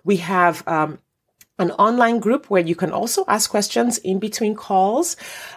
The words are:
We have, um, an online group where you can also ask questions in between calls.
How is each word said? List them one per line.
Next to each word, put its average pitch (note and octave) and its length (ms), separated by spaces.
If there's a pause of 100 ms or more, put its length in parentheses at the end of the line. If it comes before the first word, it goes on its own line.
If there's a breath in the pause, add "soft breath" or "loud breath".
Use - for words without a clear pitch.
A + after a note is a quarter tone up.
We G3 140
have, F3 500
um, D#3 300 (600)
an F3 140
online A#3 460
group B3 320
where F3+ 200
you F3 40
can E3+ 180
also A#3 340
ask - 220
questions A#3 500
in F#3+ 200
between G#3+ 360
calls. G#3 640 (400 loud breath)